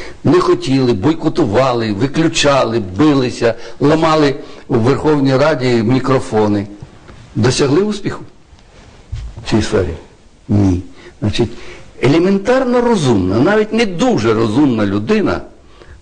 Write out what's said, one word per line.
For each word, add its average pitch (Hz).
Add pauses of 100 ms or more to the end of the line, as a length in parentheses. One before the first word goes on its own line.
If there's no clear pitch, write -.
(240)
не 165
хотіли, 135
бойкотували, 120
виключали, 131 (140)
билися, 127 (260)
ламали 156 (340)
у -
Верховній 135
Раді 127
мікрофони. 110 (680)
Досягли 135
успіху - (1200)
в -
цій 107
сфері? 90 (540)
Ні. 98 (380)
Значить, 110 (520)
елементарно 202
розумна, 123
навіть 208
не 233
дуже 165
розумна 113
людина 107 (600)